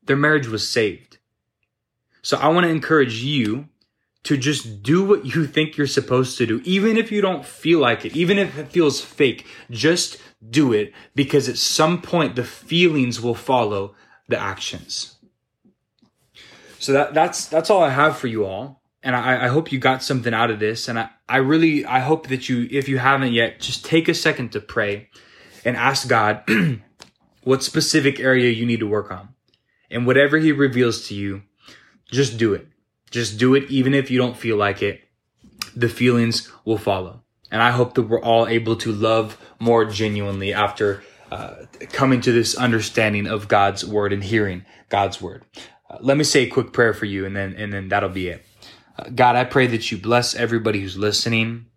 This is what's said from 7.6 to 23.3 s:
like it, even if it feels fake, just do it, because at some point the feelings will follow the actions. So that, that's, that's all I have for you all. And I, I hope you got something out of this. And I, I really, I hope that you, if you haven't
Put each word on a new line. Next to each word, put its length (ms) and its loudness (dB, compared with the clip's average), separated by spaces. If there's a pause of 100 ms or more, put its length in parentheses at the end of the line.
like 240 2
it, 140 -6
even 200 2
if 200 -2
it 100 -12
feels 320 2
fake, 460 -2 (240)
just 480 0 (320)
do 240 2
it, 180 -2 (240)
because 320 2
at 100 -6
some 440 0
point 340 -2
the 80 -4
feelings 800 0
will 140 -2
follow 600 -2 (320)
the 100 -2
actions. 760 -10 (1600)
So 140 -4
that, 200 2
that's, 320 0
that's 240 0
all 120 6
I 100 4
have 260 2
for 100 -6
you 180 -2
all. 360 -10 (220)
And 120 -2
I, 300 0
I 20 0
hope 240 0
you 80 -4
got 240 0
something 300 -2
out 180 0
of 80 -4
this. 300 -4
And 100 -4
I, 100 -8 (200)
I 80 0
really, 480 2
I 140 0
hope 280 0
that 220 -6
you, 200 0
if 200 -4
you 80 0
haven't 340 2